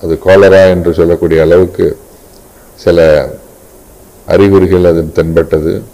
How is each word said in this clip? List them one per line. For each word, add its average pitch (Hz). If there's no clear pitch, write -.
அது 82
cholera 95
என்று 87
சொல்லக்கூடிய 82
அளவுக்கு 85
சில 78
அறிகுறிகள் 92
அதில் 82
தென்பட்டது. 82